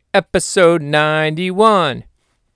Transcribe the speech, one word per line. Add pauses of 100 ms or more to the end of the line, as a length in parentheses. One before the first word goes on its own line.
(120)
Episode
ninety-one. (520)